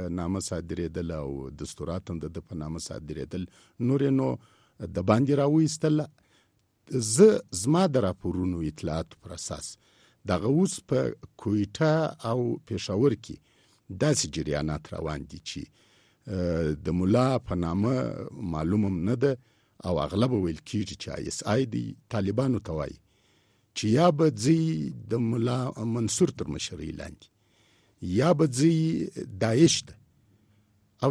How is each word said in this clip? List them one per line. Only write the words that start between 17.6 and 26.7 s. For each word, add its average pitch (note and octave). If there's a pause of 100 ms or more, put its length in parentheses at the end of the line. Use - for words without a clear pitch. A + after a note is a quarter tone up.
نامه G2+ (600)
معلوم G2
هم F#2 (120)
نه B2+ (100)
ده C#3 (560)
او E2+
اغلب G2
ویل E2+ (100)
کېږي G#2
چې -
آی -
اس - (140)
آی C3
دی، A#2+ (280)
طالبانو A2
ته -
وایي C#2 (840)
چې - (120)
یا E3+ (120)
به D#3+ (160)
ځي D#3+ (500)
د A#2 (120)
ملا A#2+ (380)
منصور A#2+ (100)
تر -
مشرۍ D#2+